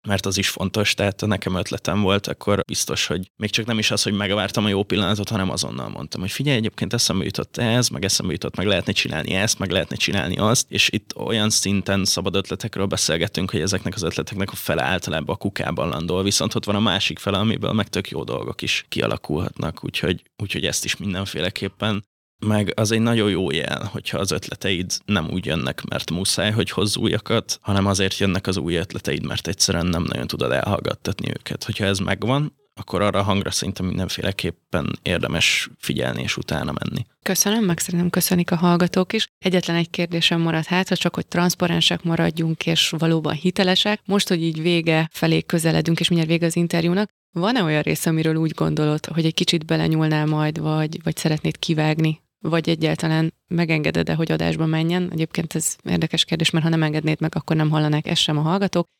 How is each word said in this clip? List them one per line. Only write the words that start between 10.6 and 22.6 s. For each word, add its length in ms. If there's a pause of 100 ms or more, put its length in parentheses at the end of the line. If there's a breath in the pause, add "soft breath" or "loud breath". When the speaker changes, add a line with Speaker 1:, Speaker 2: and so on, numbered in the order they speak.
Speaker 1:
és 180
itt 280
olyan 340
szinten 540
szabad 300
ötletekről 520
beszélgetünk, 640
hogy 100
ezeknek 340
az 80
ötleteknek 480
a 60
fele 260
általában 520
a 40
kukában 500
landol, 340
viszont 320
ott 100
van 120
a 40
másik 380
fele, 200
amiből 340
meg 160
tök 200
jó 160
dolgok 380
is 260
kialakulhatnak, 960
úgyhogy, 380 (200)
úgyhogy 220
ezt 200
is 120
mindenféleképpen 1080 (420)
meg 300